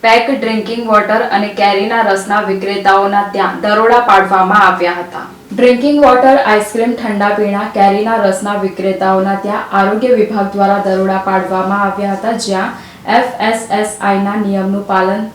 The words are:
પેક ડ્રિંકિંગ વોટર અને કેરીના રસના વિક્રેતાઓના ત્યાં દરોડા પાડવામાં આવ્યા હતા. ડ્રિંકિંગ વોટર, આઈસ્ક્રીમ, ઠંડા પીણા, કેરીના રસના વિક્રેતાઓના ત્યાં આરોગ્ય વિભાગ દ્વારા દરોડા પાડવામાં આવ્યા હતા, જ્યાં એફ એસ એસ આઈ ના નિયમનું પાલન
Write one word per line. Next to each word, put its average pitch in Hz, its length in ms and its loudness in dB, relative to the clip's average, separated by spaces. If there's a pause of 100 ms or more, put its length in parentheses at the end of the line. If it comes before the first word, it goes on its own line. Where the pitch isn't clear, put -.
પેક 240 300 4
ડ્રિંકિંગ 220 580 -4
વોટર 214 320 2 (140)
અને 208 100 0 (140)
કેરીના 208 480 2
રસના 196 400 0
વિક્રેતાઓના 196 800 0
ત્યાં 190 320 -2
દરોડા 226 460 4
પાડવામાં 190 580 4
આવ્યા 175 320 0
હતા. - 240 -10 (320)
ડ્રિંકિંગ 247 500 4
વોટર, 254 380 6
આઈસ્ક્રીમ, 226 560 0
ઠંડા 202 400 -2
પીણા, 202 260 -2 (140)
કેરીના 214 480 2
રસના 202 380 -2
વિક્રેતાઓના 190 840 0
ત્યાં - 320 -6
આરોગ્ય 220 400 2
વિભાગ 208 340 -2
દ્વારા 196 380 2
દરોડા 190 400 0
પાડવામાં 190 560 -2
આવ્યા 196 320 -4
હતા, 226 260 -4
જ્યાં 190 260 -4 (460)
એફ 247 320 -2
એસ 226 180 -4 (140)
એસ 208 160 -6 (140)
આઈ 196 180 0
ના 214 160 -4
નિયમનું 196 460 -2
પાલન 196 440 0